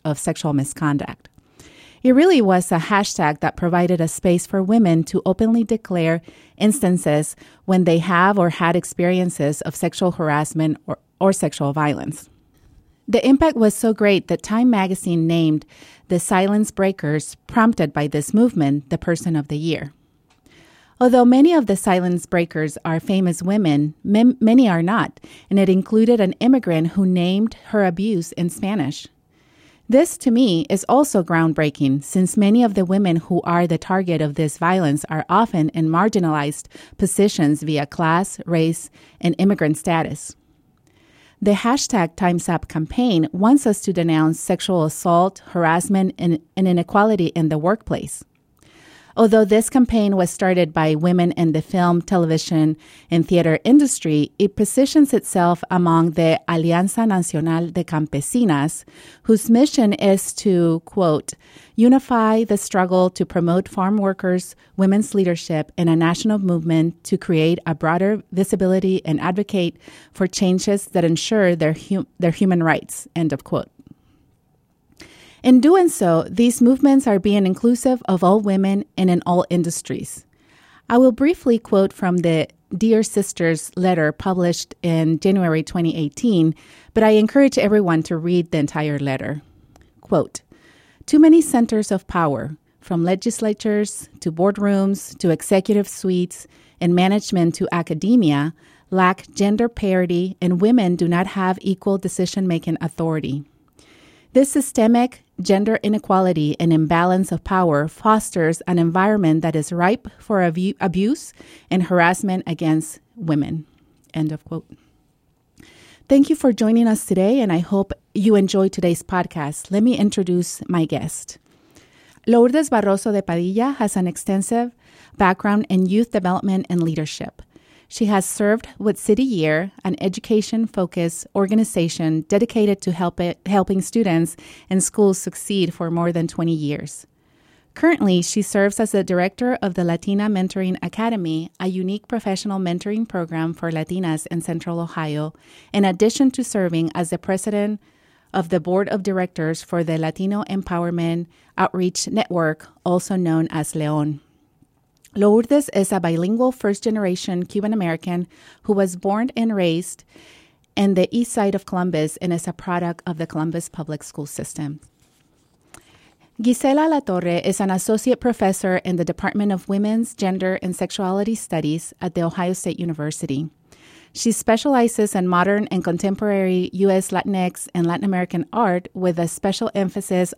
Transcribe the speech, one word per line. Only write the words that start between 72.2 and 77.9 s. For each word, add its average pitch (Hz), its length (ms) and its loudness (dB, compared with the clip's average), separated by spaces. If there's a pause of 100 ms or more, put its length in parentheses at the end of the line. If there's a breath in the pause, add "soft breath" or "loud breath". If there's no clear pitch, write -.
human 180 320 2
rights," - 500 -2
end 160 180 -2
of 135 120 -8
quote. - 240 -6 (1800 loud breath)
In 254 160 8
doing 349 300 6
so, 170 320 2
these 233 400 2
movements 269 440 4
are 202 120 2
being 202 260 2
inclusive 233 640 0